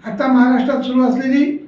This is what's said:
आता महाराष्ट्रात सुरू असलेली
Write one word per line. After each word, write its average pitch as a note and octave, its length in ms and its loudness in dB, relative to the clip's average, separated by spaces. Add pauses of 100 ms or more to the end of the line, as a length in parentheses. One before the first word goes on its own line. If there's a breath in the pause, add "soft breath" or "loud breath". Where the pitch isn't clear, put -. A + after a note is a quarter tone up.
आता A3 220 -4
महाराष्ट्रात B3+ 560 2
सुरू B3+ 220 0
असलेली C4 400 0 (240)